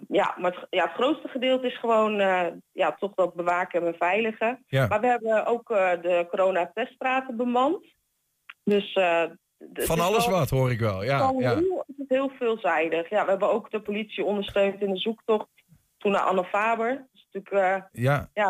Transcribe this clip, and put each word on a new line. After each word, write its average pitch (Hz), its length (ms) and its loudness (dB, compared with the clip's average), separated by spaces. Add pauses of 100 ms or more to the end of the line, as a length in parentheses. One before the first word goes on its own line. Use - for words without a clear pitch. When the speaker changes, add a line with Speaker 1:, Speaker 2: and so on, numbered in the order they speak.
Speaker 1:
ja, - 320 0
maar 180 160 0
het, - 140 -16
ja, 180 140 0
het 165 100 -2
grootste 294 340 -2
gedeelte 262 400 0
is 247 120 -6
gewoon, 220 400 2
eh, 190 260 2 (260)
ja, 160 280 0
toch 196 140 -6
dat 175 200 0
bewaken 175 520 -2
en 170 60 0
beveiligen. 220 760 -2
Speaker 2:
Ja. 135 200 0
Speaker 1:
Maar 208 140 0
we 240 60 2
hebben 220 380 2
ook, 233 260 -2
eh, 185 200 2 (100)
de 175 280 0
coronateststraten 226 1080 0
bemand. 247 480 0 (760)
Dus, 202 300 0
eh, 170 300 2
d-, 160 60 -4 (440)
het - 120 -4
Speaker 2:
Van 165 120 0
Speaker 1:
is 170 60 2
Speaker 2:
alles 214 240 2
Speaker 1:
wel 185 120 2
Speaker 2:
wat, 135 100 0
hoor 131 220 2
ik 113 80 -2
wel. 101 240 0
Ja, 135 160 0
Speaker 1:
van 262 180 2
Speaker 2:
ja. 247 180 2
Speaker 1:
heel, 359 320 0
het 277 100 -16
is 277 80 -8 (120)
heel 269 120 0
veelzijdig. 170 800 -2
Ja, 208 140 0
we - 60 -2
hebben 190 220 2
ook - 200 -2
de 220 100 -6
politie 208 420 -6
ondersteund 196 580 0
in 196 120 -2
de 185 60 -4
zoektocht 214 480 -2 (500)
toen 202 140 -2
naar 190 100 2
Anne 190 220 0
Faber. 226 460 0
Dat 269 240 -6
is - 180 -20
natuurlijk, 196 340 -2 (280)
eh, 113 100 -6
Speaker 2:
Ja. 139 300 0
Speaker 1:
ja, 208 160 0